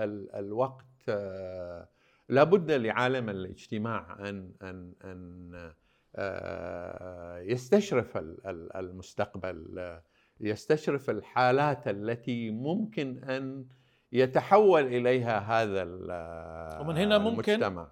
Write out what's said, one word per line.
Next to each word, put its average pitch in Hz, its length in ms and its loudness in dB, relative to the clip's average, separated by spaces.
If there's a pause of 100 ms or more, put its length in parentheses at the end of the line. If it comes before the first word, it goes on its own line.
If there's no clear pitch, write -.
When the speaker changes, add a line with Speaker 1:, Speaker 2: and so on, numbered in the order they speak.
Speaker 1:
ال-، 104 340 -6
الوقت، 110 480 -4 (240)
آه، 92 800 -8 (400)
لا 135 160 6
بد 165 280 4
لعالم 123 580 2
الاجتماع 95 880 -6
أن، 98 320 -8 (100)
أن، 92 300 -12 (120)
أن، 87 680 -14 (440)
آه، 90 1200 -8
يستشرف 123 800 0
ال-، 82 300 -8
ال-، 87 300 -10
المستقبل، 92 1000 -8
آه، 87 240 -12 (380)
يستشرف 135 680 0
الحالات 127 760 2
التي 113 640 -2
ممكن 139 680 -4
أن 135 480 -6 (460)
يتحول 151 720 8
إليها 123 520 2
هذا 104 440 2
ال-، 82 1000 -10
Speaker 2:
ومن 156 160 -4
هنا 208 220 4
ممكن 214 340 2
Speaker 1:
المجتمع. 98 400 0